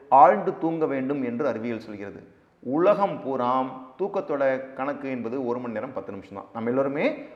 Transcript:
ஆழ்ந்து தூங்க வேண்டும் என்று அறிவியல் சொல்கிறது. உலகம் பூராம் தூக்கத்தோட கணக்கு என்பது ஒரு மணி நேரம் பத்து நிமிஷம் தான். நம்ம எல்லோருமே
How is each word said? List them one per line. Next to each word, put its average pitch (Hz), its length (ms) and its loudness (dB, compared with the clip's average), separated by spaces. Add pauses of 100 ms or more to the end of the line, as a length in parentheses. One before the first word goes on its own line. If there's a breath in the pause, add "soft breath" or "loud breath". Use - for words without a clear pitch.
ஆழ்ந்து 175 480 8
தூங்க 165 280 0
வேண்டும் 135 380 -2
என்று 120 240 -2
அறிவியல் 113 320 -4
சொல்கிறது. 101 480 -12 (320 soft breath)
உலகம் 175 680 2
பூராம் 127 420 0 (320)
தூக்கத்தோட 143 760 -2
கணக்கு 135 360 -6
என்பது 127 360 -4
ஒரு 120 140 -2
மணி 120 140 -8
நேரம் 113 200 -6
பத்து - 180 -10
நிமிஷம் 101 240 -12
தான். 95 180 -12
நம்ம 113 160 -4
எல்லோருமே 139 540 0 (120)